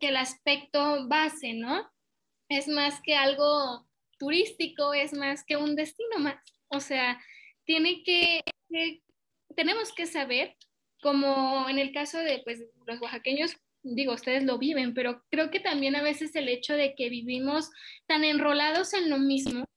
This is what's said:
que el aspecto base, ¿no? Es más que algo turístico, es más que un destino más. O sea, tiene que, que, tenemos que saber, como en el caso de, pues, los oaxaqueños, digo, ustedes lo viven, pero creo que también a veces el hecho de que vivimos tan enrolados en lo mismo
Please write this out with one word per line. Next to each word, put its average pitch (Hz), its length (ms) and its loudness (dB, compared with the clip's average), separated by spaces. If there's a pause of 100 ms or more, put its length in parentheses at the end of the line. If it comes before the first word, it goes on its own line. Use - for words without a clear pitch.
que 285 80 -2
el 269 80 2
aspecto 285 920 0
base, 302 460 0
¿no? 262 360 -4 (580)
Es 285 200 0
más 294 340 0
que 302 120 2
algo 277 720 2 (320)
turístico, 311 760 0
es 285 180 0
más 277 320 -4
que 294 120 -2
un 294 200 0
destino 403 420 -4
más. 285 180 0 (320)
O 277 120 -4
sea, 247 400 -2 (440)
tiene 320 400 2
que, 339 360 4 (300)
que, 330 320 -2 (540)
tenemos 403 360 0
que 339 140 -4
saber, 277 500 -2 (460)
como 269 640 2
en 269 100 2
el 277 140 0
caso 294 260 -4
de, 302 260 0
pues, 233 200 -8 (220)
los 233 140 -6
oaxaqueños, 262 560 -2 (260)
digo, 254 320 -2
ustedes 262 300 0
lo 262 140 2
viven, 262 360 0
pero 247 360 -2
creo 311 200 0
que 381 100 -2
también 285 340 0
a 294 80 0
veces 294 320 -2
el 285 140 -2
hecho 247 260 -2
de 277 200 2
que 240 160 -2
vivimos 254 600 -2 (360)
tan 311 180 2
enrolados 302 680 2
en 349 160 2
lo 277 80 2
mismo 269 460 0 (120)